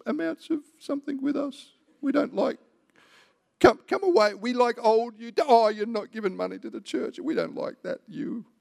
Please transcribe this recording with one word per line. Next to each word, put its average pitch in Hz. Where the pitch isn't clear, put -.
amounts 320
of 311
something 285
with 277
us. 285
We 277
don't 277
like, -
come, 262
come 381
away. 214
We 208
like 240
old 226
you. 233
Oh, 233
you're 214
not 226
giving 208
money 185
to 202
the 214
church. -
We 302
don't 175
like -
that -
you, -